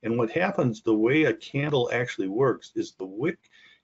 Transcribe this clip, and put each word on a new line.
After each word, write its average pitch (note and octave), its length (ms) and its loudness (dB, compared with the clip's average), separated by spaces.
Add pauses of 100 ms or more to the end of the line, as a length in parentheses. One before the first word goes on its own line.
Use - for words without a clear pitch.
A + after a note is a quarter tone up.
And A#2 140 -2
what A#2 140 0
happens, E3 500 0
the A2+ 140 2
way B2+ 300 4
a B2 100 2
candle C#3 580 -2
actually A#2 360 -2
works, A#2 460 0
is G#2+ 180 -4
the F#2+ 120 -12
wick A2+ 340 -4 (460)